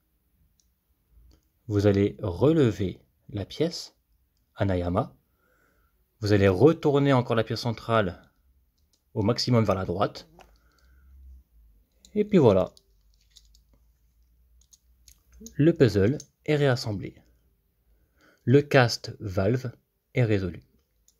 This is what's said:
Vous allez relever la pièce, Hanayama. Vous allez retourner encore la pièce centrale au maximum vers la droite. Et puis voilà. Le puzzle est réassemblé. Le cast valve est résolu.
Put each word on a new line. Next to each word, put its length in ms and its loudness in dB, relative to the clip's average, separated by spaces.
Vous 200 0
allez 340 2
relever 800 -2
la 140 -10
pièce, 520 -8
Hanayama. 600 -4
Vous 120 -4
allez 160 4
retourner 640 2
encore 240 0
la 80 0
pièce 180 -8
centrale 680 -4
au 80 -2
maximum 420 0
vers 80 0
la 120 -4
droite. 440 -6
Et 100 -2
puis 140 0
voilà. 340 4
Le 180 2
puzzle 460 2
est 100 -2
réassemblé. 600 -4
Le 180 4
cast 580 0
valve 520 -4
est 100 0
résolu. 380 -2